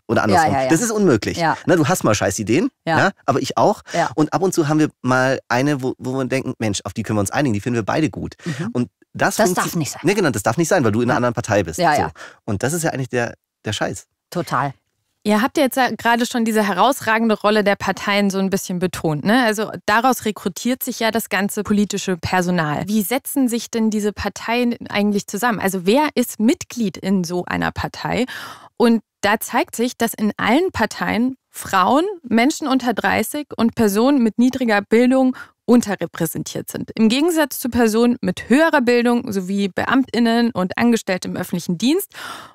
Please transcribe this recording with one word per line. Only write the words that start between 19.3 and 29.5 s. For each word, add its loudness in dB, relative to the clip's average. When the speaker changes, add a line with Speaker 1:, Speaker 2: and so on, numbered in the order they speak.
Speaker 3:
Also -2
daraus 2
rekrutiert -4
sich -6
ja 2
das -4
ganze -2
politische 0
Personal. 0
Wie 0
setzen -2
sich -4
denn 0
diese -2
Parteien -2
eigentlich 0
zusammen? -2
Also -2
wer 4
ist -2
Mitglied -2
in 0
so -4
einer -2
Partei? -4
Und 4
da 2
zeigt -2